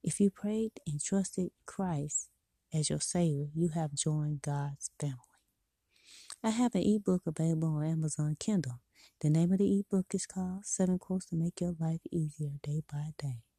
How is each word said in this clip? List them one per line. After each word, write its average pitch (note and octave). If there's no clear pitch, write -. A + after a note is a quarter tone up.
If -
you G3+
prayed A3
and D3
trusted F#3+
Christ D#3
as D#3
your D3+
Savior, D3
you E3+
have D#3
joined D3+
God's C#3+
family. C3+
I A3
have A#3+
an F#3
ebook G3+
available D#3+
on D3+
Amazon D#3
Kindle. C#3+
The D3+
name E3
of F#3+
the G3
ebook F#3+
is F#3+
called F#3
Seven F#3
Quotes F#3
to E3+
Make E3
Your F3
Life E3
Easier D3+
Day D3+
by D3+
Day. B2+